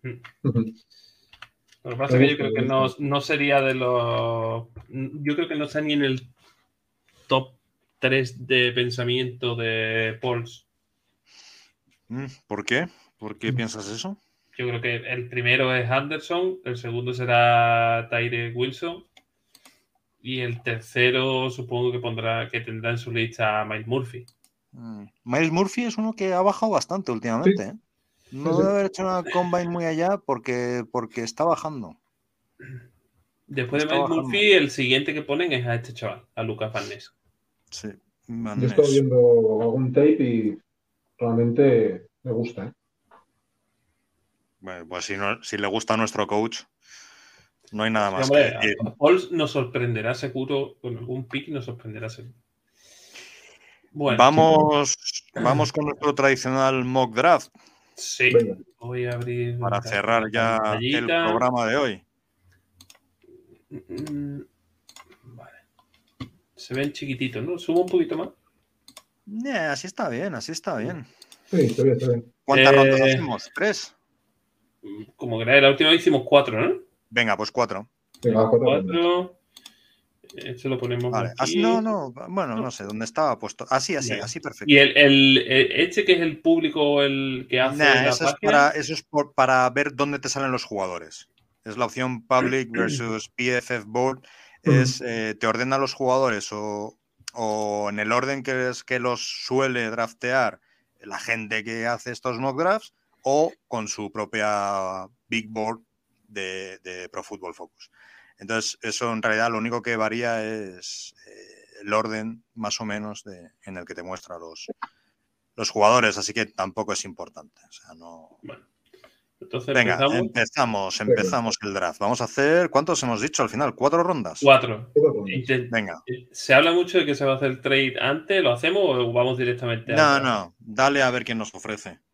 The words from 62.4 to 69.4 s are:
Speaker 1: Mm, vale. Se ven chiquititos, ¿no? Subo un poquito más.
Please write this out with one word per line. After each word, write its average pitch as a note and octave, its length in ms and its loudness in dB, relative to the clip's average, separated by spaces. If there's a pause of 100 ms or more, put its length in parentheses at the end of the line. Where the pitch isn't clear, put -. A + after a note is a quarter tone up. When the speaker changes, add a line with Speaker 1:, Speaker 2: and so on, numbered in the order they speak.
Speaker 1:
Mm, C#3+ 720 -10 (960)
vale. - 220 -20 (960)
Se - 200 -12
ven C#3+ 180 -2
chiquititos, B2+ 520 -6
¿no? E3+ 140 -6
Subo E3+ 240 0
un F#3 60 -2
poquito E3 280 2
más. F#3 120 -6 (1200)